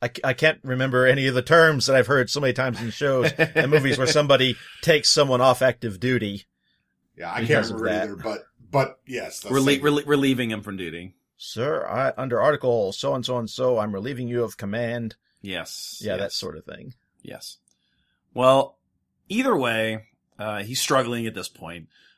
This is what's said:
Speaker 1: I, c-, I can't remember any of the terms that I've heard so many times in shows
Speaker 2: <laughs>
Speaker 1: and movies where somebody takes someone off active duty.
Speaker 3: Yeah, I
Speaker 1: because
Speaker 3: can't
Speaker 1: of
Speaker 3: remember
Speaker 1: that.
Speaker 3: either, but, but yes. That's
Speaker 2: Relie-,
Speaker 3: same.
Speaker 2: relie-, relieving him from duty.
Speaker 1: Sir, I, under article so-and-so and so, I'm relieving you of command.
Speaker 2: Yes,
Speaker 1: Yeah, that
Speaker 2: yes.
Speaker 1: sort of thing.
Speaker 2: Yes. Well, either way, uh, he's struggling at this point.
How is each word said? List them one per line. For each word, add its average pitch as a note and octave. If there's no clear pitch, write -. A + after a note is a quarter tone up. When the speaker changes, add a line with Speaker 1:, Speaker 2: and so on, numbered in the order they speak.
Speaker 1:
I, A#2+
c-, -
I C3
can't D#3
remember B2+
any C3
of C3
the B2+
terms D#3
that C3+
I've B2
heard C3
so D3
many C3+
times B2
in A#2
shows C3+
Speaker 2:
<laughs> -
Speaker 1:
and D#3+
movies C3+
where C3
somebody C3+
takes D#3
someone C3+
off B2+
active A#2
duty. G#2+
Speaker 3:
Yeah, E2+
I A2
Speaker 1:
because A#2
Speaker 3:
can't A2
Speaker 1:
of A2
Speaker 3:
remember G#2+
Speaker 1:
that. A2
Speaker 3:
either, G2+
but, G#2+
but C3
yes. B2
That's A#2
Speaker 2:
Relie-, C#3
Speaker 3:
same. C3+
Speaker 2:
relie-, D3
relieving C3+
him G#2+
from G2+
duty. F2
Speaker 1:
Sir, -
I, B2+
under B2
article A#2+
so-and-so B2+
and A#2
so, B2+
I'm G#2+
relieving A#2+
you A#2+
of G#2+
command. A2+
Speaker 2:
Yes, -
Speaker 1:
Yeah, G2
that G2
Speaker 2:
yes. G2
Speaker 1:
sort D#2+
of E2
thing. -
Speaker 2:
Yes. -
Well, C3
either A#3+
way, A2
uh, G#2
he's A#2+
struggling A#2+
at A2
this F2+
point. E2